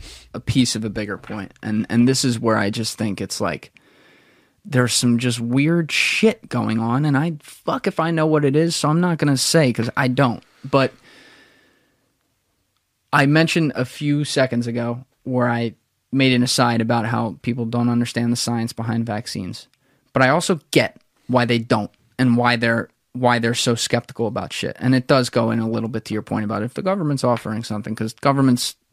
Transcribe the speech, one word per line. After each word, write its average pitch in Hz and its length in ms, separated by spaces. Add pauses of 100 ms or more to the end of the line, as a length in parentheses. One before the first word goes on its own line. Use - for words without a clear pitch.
(360)
a - 40
piece - 360
of 113 100
a 107 40
bigger 104 280
point. 104 360 (100)
And, 107 260
and 120 180
this 131 160
is 120 160
where 113 180
I 101 120
just 110 280
think 104 240
it's - 200
like, 85 300 (920)
there's 123 300
some 120 240
just 120 220
weird 143 520
shit - 580
going 110 300
on, 120 260
and 143 120
I, 160 240
fuck - 460
if 185 120
I 165 120
know 160 140
what 156 180
it 139 120
is, 165 200
so 147 140
I'm 160 100
not 175 180
gonna 143 200
say, 143 340
'cause 113 240
I 135 120
don't. 123 360 (260)
But 135 220 (2250)
I 143 140
mentioned 156 480
a 123 100
few 147 400
seconds 120 420
ago 120 380 (180)
where 123 240
I 120 280 (360)
made 131 220
an 123 100
aside 120 380
about 117 240
how 117 360
people 120 240
don't 120 240
understand 120 420
the 117 60
science 117 360
behind 113 320
vaccines. 104 600 (460)
But 131 100
I 127 60
also 165 300 (120)
get - 280 (280)
why 123 180
they 117 140
don't 113 320 (260)
and 123 180
why 120 200
they're, 117 340 (240)
why 123 260
they're 117 140
so 120 220
skeptical - 520
about - 240
shit. - 280
And 127 160
it 127 120
does 127 220
go 113 220
in 113 80
a 113 100
little 113 200
bit 110 160
to - 80
your 107 100
point 107 220
about 104 180
if 123 100
the - 80
government's 180 420
offering 113 400
something, 107 320
'cause 110 180
governments 135 600 (180)